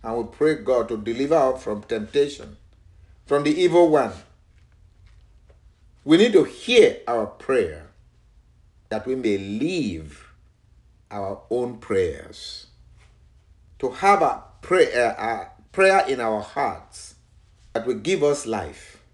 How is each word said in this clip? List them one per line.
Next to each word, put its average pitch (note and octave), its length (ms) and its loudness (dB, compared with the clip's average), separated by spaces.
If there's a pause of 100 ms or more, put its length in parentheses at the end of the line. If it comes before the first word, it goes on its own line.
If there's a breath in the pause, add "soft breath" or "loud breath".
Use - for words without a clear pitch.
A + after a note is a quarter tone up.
And A2+ 160 -6
we A2+ 60 -4
pray D3+ 300 0
God A#2+ 340 0
to A2+ 80 -4
deliver A#2 380 -2
us C3 280 2
from G#2 200 -6
temptation, C3 720 -4 (680)
from C#3+ 160 2
the D3 80 2
evil F3 380 4
one. C3 240 2 (1900)
We D3+ 120 6
need G#3+ 160 6
to E3 120 6
hear - 640 2
our A#2 180 -2
prayer E2 640 -4 (1000)
that A2 160 -6
we C3 120 -4
may A2+ 200 0
leave G#2 920 -6 (800)
our G2+ 400 -8
own A#2+ 280 -4
prayers. - 880 -6 (1120)
To B2+ 100 -4
have F#3+ 320 4
a C3 220 -2 (180)
prayer, B2 560 2
a G#2+ 320 -6 (220)
prayer F#3+ 340 4
in C3 140 -4
our A2 200 -2
hearts - 760 -10 (560)
that A2+ 120 -4
will A#2+ 140 -2
give D#3+ 240 -2
us C#3+ 240 0
life. G2+ 560 -10 (120)